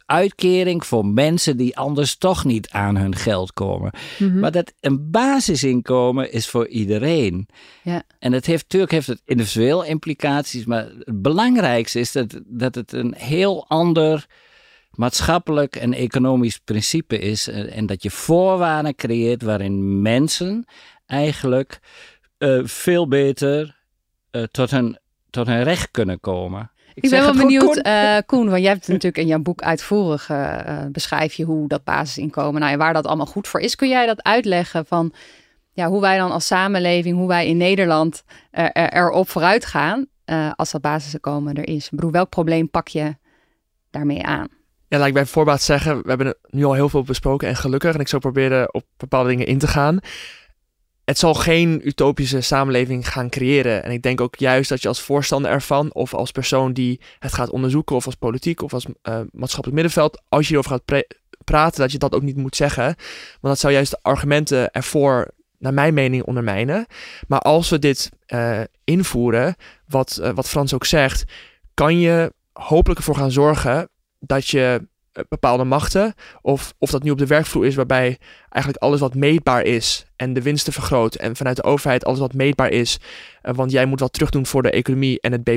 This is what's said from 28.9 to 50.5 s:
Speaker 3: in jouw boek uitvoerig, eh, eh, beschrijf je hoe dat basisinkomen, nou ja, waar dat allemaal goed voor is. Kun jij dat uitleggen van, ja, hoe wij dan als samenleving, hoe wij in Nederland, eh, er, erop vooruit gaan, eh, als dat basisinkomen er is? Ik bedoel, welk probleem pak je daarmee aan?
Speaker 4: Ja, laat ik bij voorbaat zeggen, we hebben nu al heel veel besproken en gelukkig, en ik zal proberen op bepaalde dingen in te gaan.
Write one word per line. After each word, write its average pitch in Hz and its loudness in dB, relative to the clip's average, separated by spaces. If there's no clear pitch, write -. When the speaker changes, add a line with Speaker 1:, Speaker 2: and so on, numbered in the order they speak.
Speaker 3:
in 165 0
jouw 160 2
boek 175 -4
uitvoerig, 165 -2
eh, 139 -4
eh, 143 -8
beschrijf 151 -2
je 160 -4
hoe 156 -2
dat 147 -4
basisinkomen, 147 -2
nou 143 0
ja, 143 -2
waar 160 2
dat 156 0
allemaal 156 -2
goed - -8
voor - -2
is. - -4
Kun 269 0
jij 247 2
dat 220 -2
uitleggen 180 0
van, 165 0
ja, 170 -2
hoe 196 0
wij 190 4
dan 185 0
als 156 -4
samenleving, 175 2
hoe 180 0
wij 175 2
in 165 2
Nederland, 170 2
eh, 170 -2
er, - 0
erop 208 2
vooruit 190 2
gaan, 185 -2
eh, 156 -2
als 165 -4
dat 151 -6
basisinkomen 147 -4
er 151 -6
is? 151 -4
Ik - -14
bedoel, 156 -2
welk 180 2
probleem 165 0
pak - -4
je 151 -6
daarmee 143 -4
aan? 147 -4
Speaker 4:
Ja, 147 0
laat 143 2
ik 135 0
bij 139 2
voorbaat 147 2
zeggen, 143 0
we - -10
hebben 131 0
nu 139 0
al 139 4
heel 143 2
veel 139 0
besproken 135 -2
en 127 -2
gelukkig, 135 0
en 147 -2
ik 139 -4
zal 143 0
proberen 131 0
op - -6
bepaalde 131 0
dingen 123 0
in 135 2
te 151 0
gaan. 151 2